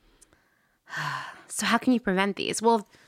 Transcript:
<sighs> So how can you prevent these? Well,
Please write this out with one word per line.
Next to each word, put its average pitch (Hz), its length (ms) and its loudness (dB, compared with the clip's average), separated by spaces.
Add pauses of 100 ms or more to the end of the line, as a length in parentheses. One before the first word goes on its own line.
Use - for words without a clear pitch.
(960)
<sighs> - 0 - (580)
So - 120 -4
how 208 120 4
can 254 140 2
you 233 80 4
prevent 196 380 0
these? - 240 -6
Well, 226 260 2 (200)